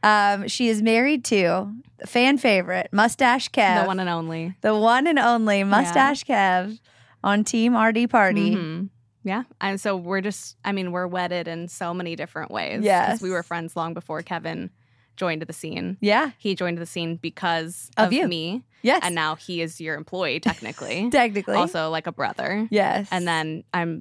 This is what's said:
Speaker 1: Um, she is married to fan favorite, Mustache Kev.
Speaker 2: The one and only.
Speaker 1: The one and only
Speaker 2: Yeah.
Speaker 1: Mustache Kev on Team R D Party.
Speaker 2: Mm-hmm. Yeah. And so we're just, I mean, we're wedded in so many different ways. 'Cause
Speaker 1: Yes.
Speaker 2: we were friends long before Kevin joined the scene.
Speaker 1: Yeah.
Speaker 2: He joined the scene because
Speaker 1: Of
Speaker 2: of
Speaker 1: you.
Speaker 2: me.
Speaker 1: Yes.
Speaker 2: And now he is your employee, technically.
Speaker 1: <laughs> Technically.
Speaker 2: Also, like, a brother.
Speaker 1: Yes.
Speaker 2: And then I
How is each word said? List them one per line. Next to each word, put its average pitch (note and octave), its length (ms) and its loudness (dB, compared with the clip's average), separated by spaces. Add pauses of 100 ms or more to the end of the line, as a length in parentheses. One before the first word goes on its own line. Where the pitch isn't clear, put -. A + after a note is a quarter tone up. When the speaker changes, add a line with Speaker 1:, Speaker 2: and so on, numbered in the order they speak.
Speaker 1:
Um, G3+ 440 4
she A#3 220 0
is G#3+ 140 2
married A#3+ 420 2
to F#3+ 460 2 (340)
fan C4 320 4
favorite, F#3 540 2
Mustache A#3+ 580 2
Kev. F#3 320 4
Speaker 2:
The F3+ 60 2
one F#3+ 120 -2
and F#3 100 -2
only. E3 520 -4
Speaker 1:
The G#3+ 140 4
one A#3 320 4
and D#4 120 4
only A3 400 4
Speaker 2:
Yeah. G3 60 2
Speaker 1:
Mustache C4+ 580 4
Kev G3 560 2 (440)
on G3+ 200 2
Team A#3 320 2
R A3 160 4
D A#3 160 2
Party. G3+ 480 4
Speaker 2:
Mm-hmm. E3+ 300 -4 (380)
Yeah. G#3 200 -4 (160)
And G3 220 -4
so G3 160 -2
we're F3+ 240 -2
just, - 420 -8
I G3+ 80 -4
mean, F#3 200 -4
we're F3+ 160 -4
wedded F3 400 -4
in E3+ 200 -8
so F3 260 -8
many F3 220 -6
different D#3 360 -10
ways. F2 260 -6
'Cause G#3+ 80 -4
Speaker 1:
Yes. G3+ 360 2
Speaker 2:
we F#3 100 -4
were F3 120 -4
friends E3 320 -8
long E3 180 -4
before E3 280 -8
Kevin E3+ 480 -8 (480)
joined E3 240 -4
the E3 100 -12
scene. F3 480 -8
Speaker 1:
Yeah. A3+ 380 2
Speaker 2:
He G3 180 -4
joined F3 220 -4
the E3+ 80 -8
scene E3+ 320 -6
because E3+ 800 -6
Speaker 1:
Of G#3+ 100 4
Speaker 2:
of F3+ 60 0
Speaker 1:
you. D4+ 140 2
Speaker 2:
me. F3 360 -4 (200)
Speaker 1:
Yes. C#4 200 4
Speaker 2:
And F3 120 -2
now D#3+ 200 0
he E3+ 260 -8
is E3 200 -8
your D#3 140 -6
employee, D#3+ 440 -4
technically. D#3 680 -4
Speaker 1:
<laughs> - 20 -2
Technically. G#3+ 440 2
Speaker 2:
Also, F3 340 0
like, D#3+ 180 -4
a E3+ 40 -6
brother. E3+ 580 -4
Speaker 1:
Yes. G3+ 420 2
Speaker 2:
And F3+ 160 -2
then D#3+ 360 -2 (100)
I E3+ 280 -2